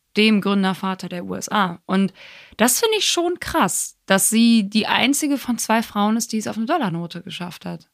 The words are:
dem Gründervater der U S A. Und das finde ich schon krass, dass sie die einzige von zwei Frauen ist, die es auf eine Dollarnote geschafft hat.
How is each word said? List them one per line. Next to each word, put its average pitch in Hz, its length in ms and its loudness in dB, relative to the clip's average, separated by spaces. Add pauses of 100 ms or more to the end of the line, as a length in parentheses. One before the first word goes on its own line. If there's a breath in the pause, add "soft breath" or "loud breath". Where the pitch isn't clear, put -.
(180)
dem 214 240 4
Gründervater 190 680 -2
der 180 160 -10
U 190 120 -8
S 185 120 -10
A. 185 380 -2
Und 190 260 0 (460 loud breath)
das - 240 2
finde 440 160 2
ich 381 80 -2
schon 349 340 -2
krass, - 560 -2 (100)
dass 190 220 2
sie 226 420 4
die 214 180 0
einzige 277 500 0
von 240 200 -4
zwei 226 240 0
Frauen 214 360 0
ist, - 160 -6
die 220 60 -2
es 214 80 -6
auf 214 100 -8
eine 220 80 -4
Dollarnote 175 560 -4
geschafft 175 440 -14
hat. 175 280 -12